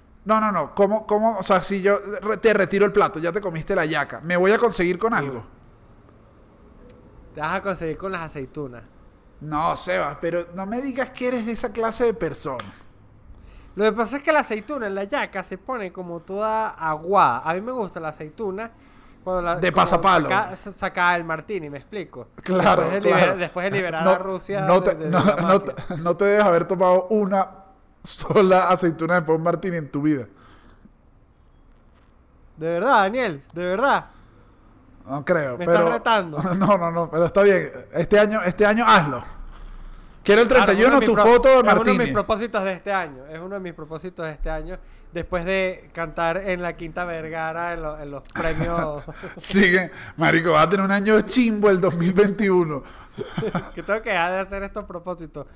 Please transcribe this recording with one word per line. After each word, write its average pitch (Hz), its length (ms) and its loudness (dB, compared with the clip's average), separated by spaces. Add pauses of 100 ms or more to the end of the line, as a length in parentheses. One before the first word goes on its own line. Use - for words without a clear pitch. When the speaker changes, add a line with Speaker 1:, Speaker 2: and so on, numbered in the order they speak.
(260)
Speaker 1:
No, 220 140 2
no, 214 120 0
no. 160 240 -4
¿Cómo, 214 320 2
cómo? 208 320 2
O 185 40 -6
sea, 185 200 0
si 196 180 -4
yo 202 160 4 (240)
re-, 208 160 -2
te 220 160 4
retiro 202 320 2
el 202 60 2
plato, 170 280 2
ya 170 120 -2
te 175 100 -4
comiste 165 320 -6
la 175 120 0
yaca, 147 360 -4
¿me 170 160 -2
voy 185 140 4
a 220 80 4
conseguir 180 400 0
con 226 140 0
Speaker 2:
Mm. - 20 0
Speaker 1:
algo? 135 280 -4 (1900)
Speaker 2:
Te 151 80 -12
vas 160 140 -4
a 190 60 -4
conseguir 170 360 -6
con 190 140 -8
las 175 100 -8
aceitunas. 135 640 -12 (580)
Speaker 1:
No, 151 360 -4
Sebas, 175 440 -4
pero 170 320 -4
no 190 120 -8
me 233 160 -6
digas 262 300 -6
que 247 180 -6
eres 240 160 -4
de 226 80 -4
esa 220 180 -6
clase 226 340 -2
de 226 80 2
persona. 139 520 -6 (1080)
Speaker 2:
Lo 202 100 0
que 220 80 2
pasa 226 240 -4
es 285 60 -10
que 320 100 2
la 302 80 4
aceituna 226 460 -6
en 196 80 -6
la 196 100 -6
yaca 196 360 -6
se 185 160 -12
pone 214 340 -8
como 175 280 -12
toda 214 520 -4
aguada. 160 760 2
A 160 80 -2
mí 190 80 -6
me 233 100 -10
gusta 202 300 -8
la 156 80 -8
aceituna 190 600 -10 (540)
cuando 185 180 -4
la, 170 140 -2
Speaker 1:
De 175 160 0
Speaker 2:
como 190 120 2
Speaker 1:
pasapalo. 170 460 2
Speaker 2:
saca-, 190 280 -2
sa-, 202 160 -16
sacada 180 400 0
del 175 100 -2
martini, 160 460 -8
¿me 143 80 -12
explico? 151 500 -14 (160)
Speaker 1:
Claro, 185 400 4
Speaker 2:
Después - 80 -2
de 196 100 -2
liber-, 175 220 4
Speaker 1:
claro. 185 160 2
Speaker 2:
después 175 240 -6
de 196 80 -2
liberar 170 320 -2
Speaker 1:
No, 190 80 4
Speaker 2:
a 185 60 4
Rusia 190 440 -6
Speaker 1:
no 180 200 4
Speaker 2:
de, 196 100 0
Speaker 1:
te, 165 60 0
Speaker 2:
de, 160 80 -8
de 156 60 -4
Speaker 1:
no, 175 120 2
Speaker 2:
la 196 140 4
Speaker 1:
no 170 40 -2 (180)
Speaker 2:
mafia. 196 160 -10
Speaker 1:
te, - 280 -8
no 175 140 0
te 202 80 2
debes 208 200 4
haber 170 200 4
tomado 185 440 2
una 196 420 0 (500)
sola 185 680 2
aceituna 175 460 0
después 160 180 2
de 160 40 2
un 160 60 -2
martini 170 340 -2
en 147 140 -10
tu 143 100 -4
vida. 147 240 0 (2250)
Speaker 2:
De 156 100 -6
verdad, 180 240 0 (120)
Daniel, 196 380 -2 (120)
de 175 120 -8
verdad. 208 400 0 (1040)
Speaker 1:
No 117 180 -8
creo, 147 320 0
Speaker 2:
Me 175 80 -6
Speaker 1:
pero 170 140 4
Speaker 2:
estás 170 140 2
retando. 185 440 0
Speaker 1:
<laughs> 175 180 -2
No, 196 220 2
no, 170 140 -2
no, 170 180 -4
pero 165 160 0
está 180 180 2
bien. 180 280 4 (220)
Este 175 260 2
año, 214 240 2
este 180 220 0
año 214 200 4
hazlo. 151 380 4 (1000)
Quiero 208 180 6
el 240 60 6
Speaker 2:
Claro, 247 180 6
Speaker 1:
treinta 196 80 6 (100)
y - 20 8
uno - 20 8
Speaker 2:
uno 269 120 6
de - 0 -
mis 233 100 4
Speaker 1:
tu 226 60 6
Speaker 2:
pro-, 208 100 6
Speaker 1:
foto 240 240 8
de 262 60 10
Speaker 2:
es 254 60 8
uno 220 120 6
de 208 60 4
mis 220 180 2
Speaker 1:
martini. 226 160 0
Speaker 2:
propósitos 208 500 -2
de 190 100 -2
este 180 200 -8
año. 147 340 -6
Es 160 120 -14
uno 190 160 -12
de 196 60 -10
mis 175 120 -10
propósitos 160 520 -12
de 156 80 -8
este 147 160 -8
año. 160 280 -8 (360)
Después 170 320 -6
de 185 480 -4
cantar 165 440 -4
en 185 240 -4
la 170 140 -6
Quinta 170 300 -8
Vergara 165 680 -8
en 165 80 -10
lo-, 151 160 -8
en 143 140 -14
los 139 180 -14
premios. 160 760 -4 (180)
Speaker 1:
<laughs> - 160 -16
Sigue, 185 520 2 (280)
marico, 160 340 2
vas 156 160 6
a - 20 2
tener 196 160 2
un 190 60 0
año 208 300 4
chimbo 214 480 2
el 190 120 4
dos 175 140 2
mil 170 180 0
veintiuno. 185 760 2
Speaker 2:
<laughs> - 840 -10
Que 170 100 -14
tengo 214 180 -2
que 226 100 -6
dejar 175 200 0
de 185 80 -2
hacer 196 240 -8
estos 196 220 -10
propósitos. 170 600 -12 (100)